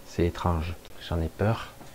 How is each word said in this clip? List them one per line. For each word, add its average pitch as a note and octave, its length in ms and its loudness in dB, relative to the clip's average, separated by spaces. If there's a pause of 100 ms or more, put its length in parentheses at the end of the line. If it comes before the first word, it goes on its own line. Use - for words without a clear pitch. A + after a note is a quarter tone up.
c'est - 200 2
étrange. E2+ 480 2 (340)
J'en E2+ 140 2
ai D#2+ 60 2
peur, G#2+ 400 2 (260)